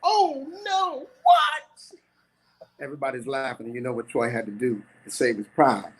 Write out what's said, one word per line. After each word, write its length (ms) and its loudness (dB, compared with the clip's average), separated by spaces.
Oh 440 2
no, 420 -4
what? 760 2
Everybody's 460 -6
laughing, 400 -6
and 80 -10
you 60 -8
know 120 -4
what 160 -6
Troy 220 0
had 160 -4
to 60 -12
do 300 -2
to 60 -18
save 280 0
his 160 -8
pride. 460 2